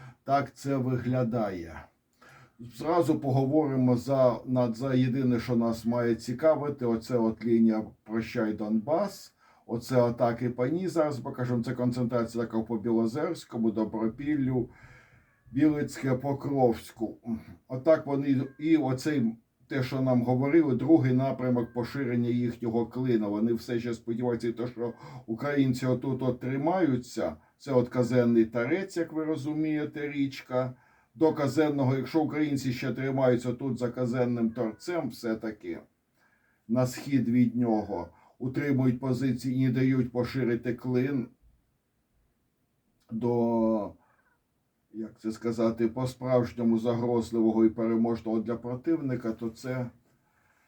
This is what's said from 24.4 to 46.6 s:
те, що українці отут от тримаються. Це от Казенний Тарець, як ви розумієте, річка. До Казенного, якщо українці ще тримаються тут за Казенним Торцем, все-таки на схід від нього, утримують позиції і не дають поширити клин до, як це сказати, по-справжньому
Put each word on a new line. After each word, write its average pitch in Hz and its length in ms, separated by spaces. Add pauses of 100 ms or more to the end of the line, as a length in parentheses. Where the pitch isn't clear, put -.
те, 117 140
що 120 260 (340)
українці 131 600
отут 127 360
от 127 180
тримаються. 131 960 (220)
Це 139 140
от 123 160
Казенний 117 560
Тарець, 139 520
як 165 160
ви 156 120
розумієте, 151 840
річка. 131 640 (420)
До 160 160
Казенного, 139 640
якщо 135 240
українці 143 520
ще 127 200
тримаються 127 600
тут 135 260
за 120 100
Казенним 123 640
Торцем, 127 580
все-таки 110 720 (880)
на 127 180
схід 123 420
від 117 280
нього, 104 520 (300)
утримують 131 640
позиції 131 560
і 131 100
не 123 60
дають 127 400
поширити 120 600
клин 127 540 (1800)
до, 113 840 (1000)
як 107 280
це 110 120
сказати, 117 560
по-справжньому 123 920